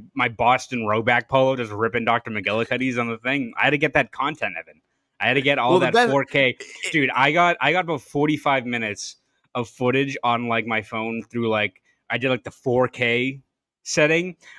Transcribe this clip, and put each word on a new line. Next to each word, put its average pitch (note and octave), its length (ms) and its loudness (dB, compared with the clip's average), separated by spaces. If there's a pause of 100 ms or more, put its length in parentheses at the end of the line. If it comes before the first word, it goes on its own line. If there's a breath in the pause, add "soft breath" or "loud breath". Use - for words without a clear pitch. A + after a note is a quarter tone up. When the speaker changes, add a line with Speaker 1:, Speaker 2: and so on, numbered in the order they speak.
(140)
Speaker 1:
my B2 140 0
Boston A#2+ 580 0
Rowback A#2 420 2
polo, C3 280 4
just A#2 160 -6
ripping A2+ 320 -2
Doctor A#2 260 0
McGillicuddy's A2+ 680 -2
on A#2+ 120 -2
the A2+ 100 -6
thing. B2+ 420 -4
I A2 40 2
had C3+ 60 4
to D3 80 2
get C#3+ 160 0
that C#3 180 0
content, B2+ 440 -6
Evan. E2 240 -16 (380)
I G2+ 80 -2
had B2 80 2
to C#3 80 0
get C#3 160 2
all A#2+ 120 2
Speaker 2:
Well, F#3 100 6
the C3+ 60 2
Speaker 1:
that B2+ 80 0
Speaker 2:
best A#3 180 4
Speaker 1:
four C#3 120 2
K. C3+ 260 2
Speaker 2:
it - 420 -12
Speaker 1:
Dude, C#3+ 200 2
I C3+ 200 2
got, F3 280 2
I C#3 120 2
got F3+ 100 0
about E3 200 -4
forty-five C#3+ 600 0
minutes A2+ 520 -6 (400)
of A#2+ 120 -4
footage C3+ 540 0
on, A#2+ 240 0
like, A2+ 200 0
my A2 160 -2
phone A2+ 460 -6
through, A#2 200 -2
like, G#2+ 340 -2 (260)
I A#2+ 100 -2
did, C3 120 -2
like, B2+ 140 -4
the - 80 -12
four B2+ 340 0
K B2+ 540 0 (420)
setting. E3 540 0 (220 loud breath)